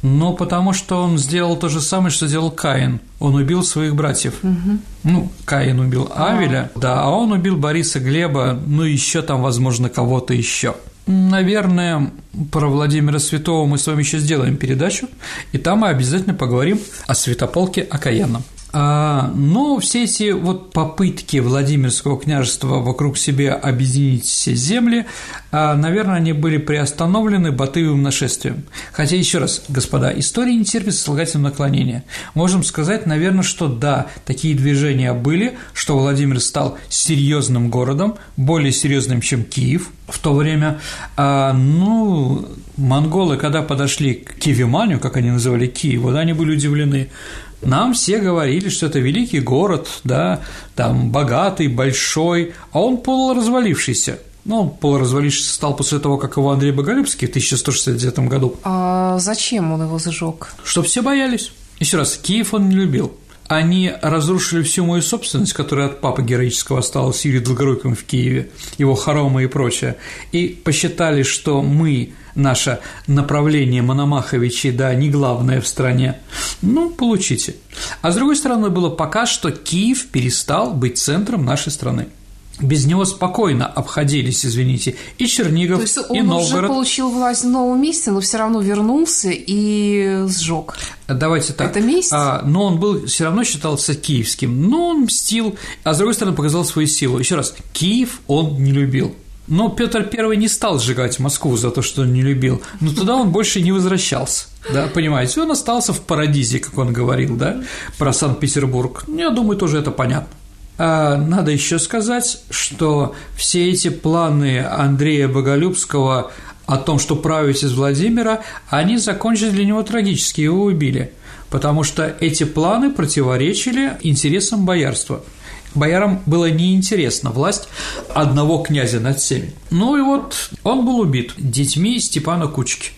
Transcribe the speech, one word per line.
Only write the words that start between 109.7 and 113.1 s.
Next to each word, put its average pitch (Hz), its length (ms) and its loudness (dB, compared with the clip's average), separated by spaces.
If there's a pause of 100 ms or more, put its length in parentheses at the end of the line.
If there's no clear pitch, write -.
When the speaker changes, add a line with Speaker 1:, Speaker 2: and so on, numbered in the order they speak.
Speaker 1:
это 147 120 -2
понятно. 131 440 -2 (420)
А 160 400 2
надо 151 340 2
ещё 147 280 0
сказать, 226 720 -2
что 147 640 0 (220)